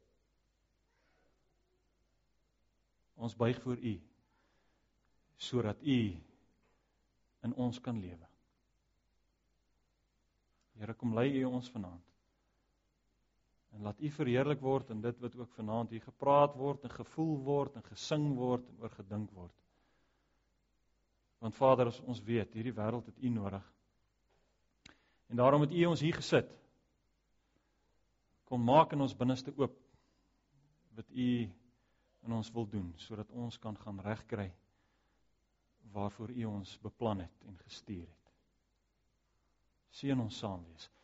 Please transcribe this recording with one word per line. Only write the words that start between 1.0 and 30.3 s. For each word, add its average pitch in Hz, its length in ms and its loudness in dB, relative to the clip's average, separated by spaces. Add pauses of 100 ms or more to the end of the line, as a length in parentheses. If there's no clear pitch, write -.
Ons 113 180 -8
buig 120 280 2
voor 123 180 -4
U, 113 120 -2 (1500)
sodat 110 400 -2
U 131 180 4 (1500)
in 120 80 -2
ons 123 280 -2
kan 117 160 -4
lewe. 87 280 -12 (2500)
Here, 104 160 -8
kom 113 240 -2
lei 131 140 4 (100)
U 131 80 2
ons 123 240 -6
vanaand. 87 300 -10 (1700)
En 104 140 -8
laat 104 120 -6
U 151 140 -4
verheerlik 139 480 2
word 131 320 0
in 107 80 -6
dit 120 200 -4
wat 120 140 -8
ook 120 220 -14
vanaand 113 360 -2
hier 110 120 -10
gepraat 143 520 6
word 139 280 -4
en 117 80 -12
gevoel 160 400 -4 (120)
word 139 320 0
en 110 120 -18
gesing 151 480 -2
word 123 320 0
en - 160 -16
oor 107 80 -10
gedink 104 440 -8
word. 90 160 -14 (1900)
Want 113 160 -6
Vader, 127 340 8
as - 100 -10
ons 117 240 -6
weet, 113 320 0
hierdie 113 160 -4
wêreld 113 360 -4
het - 120 -20
U 123 120 2
nodig. 98 320 -4 (1600)
En 120 140 0
daarom 143 240 8
het 151 80 0
U 170 160 6
ons 160 120 2
hier 160 160 2
gesit. - 360 2 (1900)
Kom 123 160 -2
maak 151 320 8
in 143 80 2
ons 113 140 -2
binneste 127 420 0
oop 131 160 0 (1200)